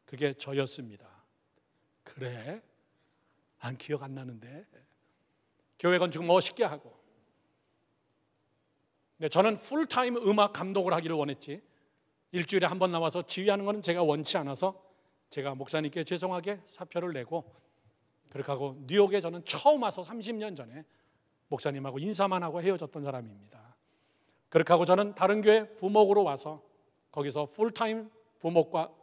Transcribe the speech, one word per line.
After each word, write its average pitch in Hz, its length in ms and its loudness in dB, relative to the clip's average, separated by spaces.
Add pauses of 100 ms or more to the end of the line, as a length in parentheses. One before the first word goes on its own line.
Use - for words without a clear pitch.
그게 139 300 -2
저였습니다. 131 760 -6 (920)
"그래? 131 600 -12 (960)
난 123 160 -8
기억 147 260 -6
안 135 120 -12
나는데." 127 520 -14 (1120)
교회 175 200 4
건축 170 260 0
멋있게 180 400 4
하고. 147 340 -8 (2250)
근데 160 120 -4
저는 202 280 4
풀타임 254 600 -2
음악 208 360 4
감독을 190 420 -2
하기를 165 200 -2
원했지 147 480 -4 (680)
일주일에 180 340 2
한 175 140 0
번 185 100 4
나와서 170 360 -2
지휘하는 196 380 0
거는 208 160 -2
제가 170 220 0
원치 151 360 0
않아서 156 440 -4 (480)
제가 135 240 -6
목사님께 151 480 -4
죄송하게 180 640 -4
사표를 175 460 -8
내고 143 420 -8 (760)
그렇게 139 220 -8
하고 135 260 -6 (100)
뉴욕에 196 340 4
저는 170 240 -8
처음 269 380 4
와서 190 200 -2
삼십 220 320 -8
년 214 220 -8
전에 131 280 -16 (640)
목사님하고 139 500 -4
인사만 190 440 0
하고 170 180 -4
헤어졌던 165 420 -2
사람입니다. 113 720 -12 (760)
그렇게 160 220 4
하고 175 120 6
저는 202 300 4
다른 208 260 2
교회 214 360 6
부목으로 208 460 4
와서 151 400 -4 (480)
거기서 143 360 -4
풀타임 220 640 -2 (280)
부목과 165 640 2